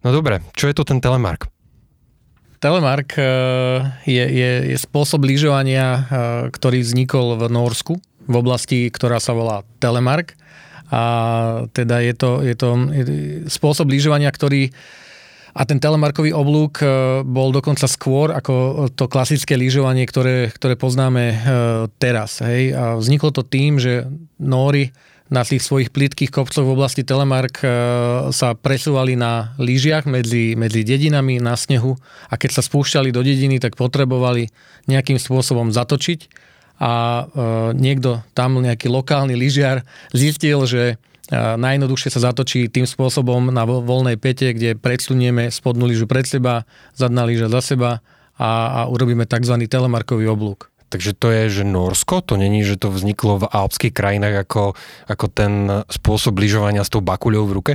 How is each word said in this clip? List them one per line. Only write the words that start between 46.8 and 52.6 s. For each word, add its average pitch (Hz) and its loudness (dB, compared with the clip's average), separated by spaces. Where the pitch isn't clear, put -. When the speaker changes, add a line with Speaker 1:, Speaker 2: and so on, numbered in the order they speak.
Speaker 2:
zadná 120 0
lyža 113 0
za 127 2
seba 123 -2
a, 113 0
a 123 -2
urobíme 117 0
takzvaný 120 0
telemarkový 120 0
oblúk. 107 -4
Speaker 1:
Takže 95 -4
to - 0
je, 110 2
že 98 0
Nórsko? 95 0
To 98 0
není, 101 2